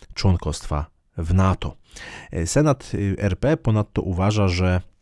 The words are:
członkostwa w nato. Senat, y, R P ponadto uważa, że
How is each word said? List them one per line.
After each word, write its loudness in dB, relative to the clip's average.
członkostwa 0
w -2
nato. 2
Senat, 0
y, -2
R 0
P 0
ponadto 0
uważa, 2
że 2